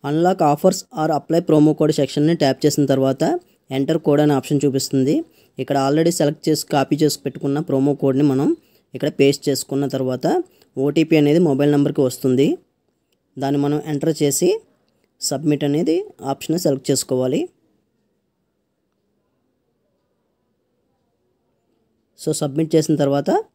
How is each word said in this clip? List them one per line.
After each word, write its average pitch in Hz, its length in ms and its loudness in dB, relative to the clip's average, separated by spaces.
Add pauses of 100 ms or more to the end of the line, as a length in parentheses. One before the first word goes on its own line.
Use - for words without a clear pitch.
Unlock 170 320 0 (100)
offers 185 280 2 (220)
or 156 160 0
apply 160 320 0
promo 156 320 6
code 156 180 2
సెక్షన్‌ని 147 420 0
ట్యాప్ 135 220 0
చేసిన 147 280 2
తర్వాత 135 320 0 (540)
ఎంటర్ 139 300 -2
కోడ్ 147 160 2
అనే 147 160 2
ఆప్షన్ 143 240 -2
చూపిస్తుంది. 135 520 0 (480)
ఇక్కడ 139 140 -4 (100)
already 160 300 2
సెలెక్ట్ 151 320 -2
చేసి 156 240 0
కాపీ 139 300 0
చేసి 147 220 0
పెట్టుకున్న 139 340 -4 (100)
ప్రోమో 139 320 0
కోడ్ని 139 300 0
మనం 135 180 0 (480)
ఇక్కడ 139 140 -4 (100)
పేస్ట్ 143 280 4
చేసుకున్న 139 460 -4
తర్వాత 127 320 -4 (600)
ఓటీపీ 160 340 2
అనేది 147 260 4
మొబైల్ 147 300 2
నెంబర్కి 143 320 0
వస్తుంది. 131 400 0 (920)
దాన్ని 143 240 -2
మనం 147 120 -2 (140)
ఎంటర్ 151 300 -2
చేసి 143 260 0 (800)
సబ్మిట్ 147 400 -2
అనేది 165 280 0 (360)
ఆప్షన్ 160 340 -4
సెలెక్ట్ 135 240 -2
చేసుకోవాలి. 131 500 -2 (4000)
So, - 60 -4 (140)
సబ్మిట్ 156 340 -4
చేసిన 156 180 2 (100)
తర్వాత 139 260 0 (240)